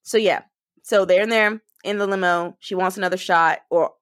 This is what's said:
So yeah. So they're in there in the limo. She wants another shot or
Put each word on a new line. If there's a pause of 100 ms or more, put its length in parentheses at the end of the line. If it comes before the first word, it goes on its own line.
So
yeah. (400)
So
they're
in
there (220)
in
the
limo.
She
wants
another
shot (100)
or (100)